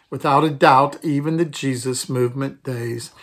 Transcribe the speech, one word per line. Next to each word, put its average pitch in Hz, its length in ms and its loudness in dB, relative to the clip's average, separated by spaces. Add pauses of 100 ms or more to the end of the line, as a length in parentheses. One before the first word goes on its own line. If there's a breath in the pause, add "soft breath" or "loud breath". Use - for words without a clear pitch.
Without 143 340 2
a 160 60 4
doubt, 139 540 4
even 156 340 -2
the 170 80 0
Jesus 131 640 -6
Movement 127 540 -4
days. 120 480 -8 (120)